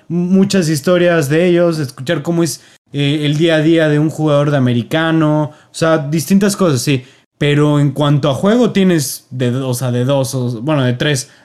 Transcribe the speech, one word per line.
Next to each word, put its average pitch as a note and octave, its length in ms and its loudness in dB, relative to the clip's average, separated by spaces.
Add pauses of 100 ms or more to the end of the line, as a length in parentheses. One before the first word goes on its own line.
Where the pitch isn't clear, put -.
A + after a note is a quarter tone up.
muchas F#3 580 0
historias E3+ 600 0
de E3 180 2
ellos, E3+ 320 2
escuchar D3 440 -6
cómo E3+ 200 -2
es, - 180 -4 (300)
eh, C#3+ 340 -2
el D3 120 0
día D#3+ 180 2
a D#3 60 2
día E3 260 2
de D3 120 2
un D#3 100 0
jugador D3 420 0
de D3 60 0
americano, D3+ 840 0 (280)
o - 20 -20
sea, D#3+ 240 0
distintas E3 600 0
cosas, D3+ 240 0
sí. C3 240 -2 (320)
Pero D3 420 2
en C#3+ 120 2
cuanto D3 380 0
a C3+ 60 0
juego A3 360 2
tienes F3+ 580 -2
de, B2+ 260 -2
o C3 180 -4
sea, B2 180 -4
de B2 140 -2
dos, C3+ 300 0
o, B2 260 -4
bueno, C#3+ 220 0
de B2 100 0
tres. C#3 360 -4 (160)